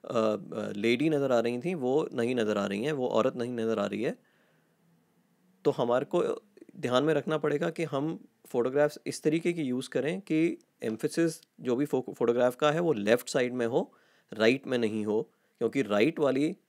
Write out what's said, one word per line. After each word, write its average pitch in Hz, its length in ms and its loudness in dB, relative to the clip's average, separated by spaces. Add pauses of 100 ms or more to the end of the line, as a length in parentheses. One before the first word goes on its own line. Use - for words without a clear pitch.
अ, 120 120 -2
अ, 107 200 2 (380)
लेडी 120 340 2
नज़र 139 220 0
आ 117 80 4
रही 120 200 -2
थी 175 140 -4
वो 139 400 0
नहीं 123 220 0
नज़र 107 220 0
आ 101 80 0
रही 101 180 -4
हैं, 151 80 -2
वो 135 160 -2
औरत 113 280 2
नहीं 123 180 -4
नज़र 113 260 -2
आ 101 60 0
रही 101 180 -4
है। 185 140 -4 (1500)
तो 143 60 4
हमारे 127 340 0
को 175 180 0 (540)
ध्यान 127 260 2
में 156 100 2
रखना 151 240 -2
पड़ेगा 151 320 -2
कि 165 140 -6
हम 151 420 -4 (200)
फोटोग्राफ्स 135 600 0
इस - 160 -8
तरीके 165 300 0
की 170 100 -4
यूज़ 127 260 -4
करें 151 320 -2
कि 160 360 0 (260)
एम्फेसिस 151 580 -2 (200)
जो 123 140 0
भी 143 100 0
फो-, 123 280 -4
फोटोग्राफ 120 420 2
का 151 160 2
है 160 80 0
वो 165 140 2
लेफ्ट 104 360 2
साइड 123 240 0
में 120 140 -2
हो, 156 260 0 (400)
राइट 120 340 4
में 131 100 0
नहीं 110 280 0
हो, 107 260 -2 (260)
क्योंकि 117 240 -2
राइट 113 380 2
वाली 143 380 0 (120)